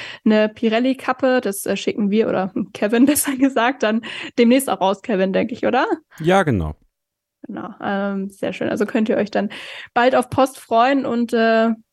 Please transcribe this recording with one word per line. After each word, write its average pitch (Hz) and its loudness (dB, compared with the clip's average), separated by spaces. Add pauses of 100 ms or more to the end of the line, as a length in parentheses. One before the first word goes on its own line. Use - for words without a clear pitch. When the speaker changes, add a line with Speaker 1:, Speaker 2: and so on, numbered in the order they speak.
(240)
Speaker 1:
eine 214 4
Pirelli-Kappe. 254 0
Das, 202 -6
äh, 196 -2
schicken 196 -2
wir 220 2
oder 185 -2 (200)
Kevin 233 2
<laughs> - -
besser 285 0
gesagt 262 0
dann 220 0 (380)
demnächst 247 4
auch 190 -2
raus, 190 0
Kevin, 190 -2
denke 190 -2
ich, - -6
oder? 269 0 (340)
Speaker 2:
Ja, 180 2
genau. 92 -2 (720)
Speaker 1:
Genau, - -12 (120)
ähm, 196 -4
sehr - -8
schön. - -6
Also 208 -2
könnt 220 0
ihr - 0
euch 208 0
dann 202 -2 (440)
bald 247 4
auf 247 0
Post 269 0
freuen 247 2
und, 233 -2
äh, 226 2 (240)